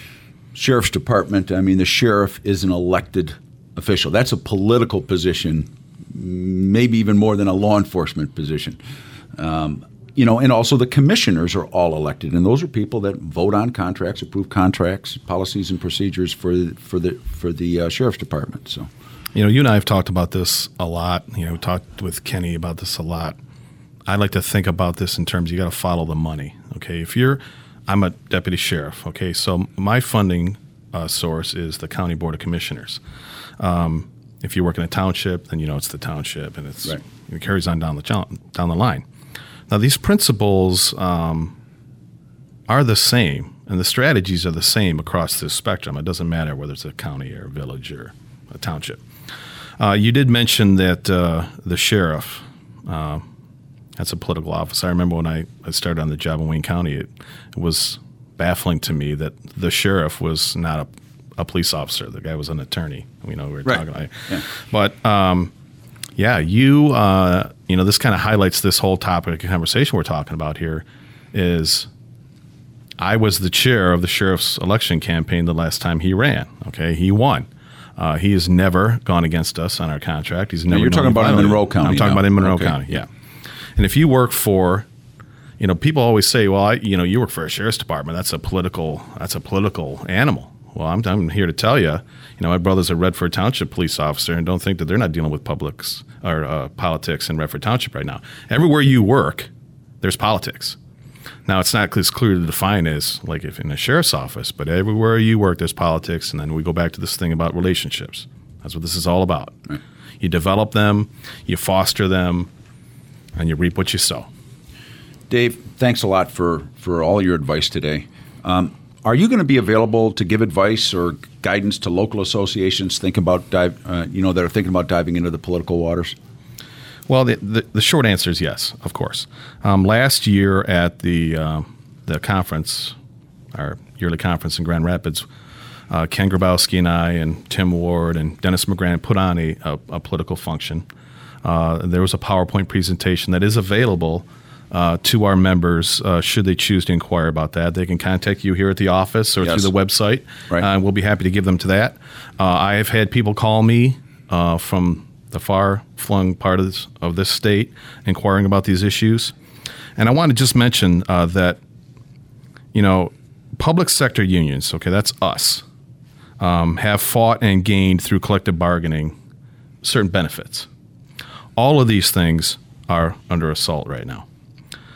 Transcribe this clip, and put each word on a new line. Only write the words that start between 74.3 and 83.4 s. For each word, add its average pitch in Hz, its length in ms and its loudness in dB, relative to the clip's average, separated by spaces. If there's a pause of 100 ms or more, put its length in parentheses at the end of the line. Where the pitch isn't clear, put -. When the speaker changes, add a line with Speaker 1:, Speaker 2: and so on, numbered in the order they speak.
Speaker 2:
election 87 420 0
campaign 85 460 -2
the 85 80 0
last 82 260 -4
time 85 200 -2
he 92 140 0
ran. 127 320 0 (220)
Okay, 82 260 -4
he 90 160 2
won. 113 360 2 (520)
Uh, 80 180 -2
he 95 160 2
has 90 160 2
never 92 560 4
gone 87 200 2
against 80 340 -2
us 85 220 -4
on 82 100 -4
our 73 100 -6
contract. 85 520 -6
He's 82 120 -6
Speaker 1:
Now, 87 80 4
Speaker 2:
never 104 100 4
Speaker 1:
you're 123 80 4
talking 135 200 4
about 113 160 4
in 104 60 4
Speaker 2:
nonviolent. 104 120 6
Speaker 1:
Monroe 101 220 4
County 85 220 2
Speaker 2:
I'm 92 80 4
talking - 180 4
Speaker 1:
now. 98 60 4
Speaker 2:
about 95 60 6
in 101 80 6
Monroe 95 200 4
Speaker 1:
Okay. 87 100 0
Speaker 2:
County, 71 240 0
yeah. - 180 -6 (680)